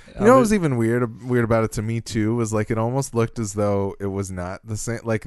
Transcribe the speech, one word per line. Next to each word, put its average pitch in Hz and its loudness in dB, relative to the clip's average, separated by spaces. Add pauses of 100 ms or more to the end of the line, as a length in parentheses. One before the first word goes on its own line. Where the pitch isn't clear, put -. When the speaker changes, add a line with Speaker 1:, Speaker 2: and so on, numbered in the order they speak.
(180)
Speaker 1:
You - -4
know 202 6
what 247 10
Speaker 2:
Um, 262 8
Speaker 1:
was 220 2
even 160 0
weird, 117 0
weird 123 2
about 113 2
it 107 -6
to 117 -6
me, 113 -4
too, 113 -2
was, 110 -2
like, 107 -2
it 110 0
almost 123 -2
looked 113 0
as 104 -6
though 101 0
it 98 -6
was 98 -4
not 92 -8
the 110 -8
same. 117 -6
Like, 110 -2